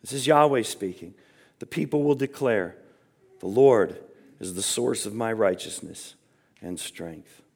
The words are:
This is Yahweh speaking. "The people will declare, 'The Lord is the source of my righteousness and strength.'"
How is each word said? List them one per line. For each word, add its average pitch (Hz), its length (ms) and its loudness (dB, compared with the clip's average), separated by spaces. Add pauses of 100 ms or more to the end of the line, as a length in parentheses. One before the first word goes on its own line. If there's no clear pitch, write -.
This - 120 -12
is 135 140 -4
Yahweh 147 360 6
speaking. - 500 -8 (460)
"The - 60 -10
people 147 380 -2
will 147 120 4
declare, 120 600 -2 (640)
'The 90 80 -8
Lord 110 560 4 (360)
is 92 140 -10
the 92 80 -6
source 120 440 -2
of 104 80 -8
my 113 200 -4
righteousness 92 840 -4 (460)
and 90 180 -10
strength.'" - 640 -14 (140)